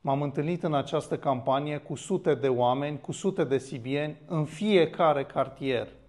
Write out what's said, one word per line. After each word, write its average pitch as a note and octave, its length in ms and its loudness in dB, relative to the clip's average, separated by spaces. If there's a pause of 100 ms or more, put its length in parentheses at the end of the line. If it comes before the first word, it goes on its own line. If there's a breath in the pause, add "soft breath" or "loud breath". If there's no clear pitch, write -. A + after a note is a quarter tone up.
M-am C#3+ 180 2
întâlnit D3+ 400 -2
în D#3 120 0
această C#3+ 440 -2
campanie C#3 580 0
cu D3 180 -8
sute E3+ 400 0
de C3 140 0
oameni, C3 520 2
cu - 120 -10
sute F#3+ 320 -2
de C3 140 2
sibieni, C#3+ 580 -4 (100)
în D#3 180 -2
fiecare E3 800 4
cartier. C3 640 -2 (200)